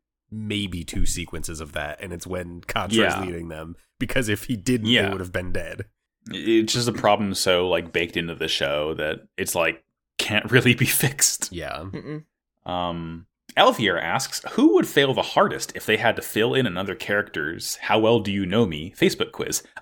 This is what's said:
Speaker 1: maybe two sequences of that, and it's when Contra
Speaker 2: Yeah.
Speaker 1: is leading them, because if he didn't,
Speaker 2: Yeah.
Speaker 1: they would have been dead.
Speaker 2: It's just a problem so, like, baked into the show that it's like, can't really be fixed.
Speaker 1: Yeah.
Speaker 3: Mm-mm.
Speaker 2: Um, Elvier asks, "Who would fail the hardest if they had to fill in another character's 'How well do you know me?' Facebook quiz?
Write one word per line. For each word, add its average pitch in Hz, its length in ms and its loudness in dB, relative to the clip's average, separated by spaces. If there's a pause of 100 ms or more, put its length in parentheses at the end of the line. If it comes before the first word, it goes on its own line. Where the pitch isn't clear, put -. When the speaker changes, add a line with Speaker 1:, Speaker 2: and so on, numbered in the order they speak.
(320)
Speaker 1:
maybe 104 520 -4
two - 220 2
sequences 80 540 -2
of 73 140 -12
that, 76 280 -8
and 90 100 -10
it's 85 140 -10
when 87 360 -8
Contra 107 420 -2
Speaker 2:
Yeah. 95 160 2
Speaker 1:
is 95 60 -4
leading 85 240 -8
them, 80 260 -10 (240)
because 127 300 0
if 104 160 -2
he 127 100 -4
didn't, 110 320 -2
Speaker 2:
Yeah. 117 160 4
Speaker 1:
they 98 80 0
would 92 80 -4
have 90 140 -8
been 90 180 -2
dead. 87 340 -4 (460)
Speaker 2:
It's 107 420 2
just 120 140 0
a 113 60 2
problem 104 420 2
so, 90 320 2
like, 85 260 0
baked 85 240 0
into 85 160 -2
the 80 140 -4
show 76 480 0
that 78 320 -6 (100)
it's 92 160 -4
like, 82 300 0 (340)
can't 107 340 -4
really 123 240 6
be 127 100 0
fixed. - 680 0
Speaker 1:
Yeah. 78 400 -8
Speaker 3:
Mm-mm. 151 320 -10 (420)
Speaker 2:
Um, 85 600 -6 (320)
Elvier 139 440 4
asks, - 400 -4 (100)
"Who 311 240 6
would 330 120 4
fail 139 260 4
the 104 80 2
hardest - 540 0
if 87 100 -12
they 107 120 4
had 117 180 2
to - 60 -8
fill 120 320 0
in 131 120 2
another 92 300 -4
character's 98 840 -4
'How 107 220 2
well 113 200 6
do 101 120 -2
you 98 140 0
know 107 200 2
me?' 80 320 -6
Facebook - 340 0
quiz? - 320 -4 (180)